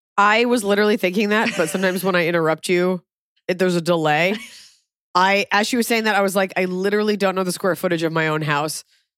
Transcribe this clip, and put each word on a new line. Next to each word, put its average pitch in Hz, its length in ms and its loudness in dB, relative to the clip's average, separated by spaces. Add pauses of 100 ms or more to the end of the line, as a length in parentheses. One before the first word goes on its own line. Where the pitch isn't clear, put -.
(160)
I 214 300 4
was 240 180 0
literally 208 340 2
thinking 202 320 0
that, 220 280 0
but 160 120 -2
sometimes 185 340 -2
when 185 120 0
I 170 120 0
interrupt 160 420 0
you, 180 320 0 (460)
it, 185 100 -2
there's 180 180 0
a 175 60 0
delay. 165 540 0 (800)
I, 190 360 2
as 202 140 2
she - 100 -4
was 233 120 0
saying 226 160 0
that, 214 120 0
I 202 60 2
was 190 140 0
like, 190 200 0
"I 185 100 0
literally 202 520 -2
don't 190 160 0
know 185 100 -2
the 180 80 -2
square 170 240 -2
footage 170 280 -2
of 160 100 -2
my 160 140 0
own 156 160 -2
house." 151 400 -2 (340)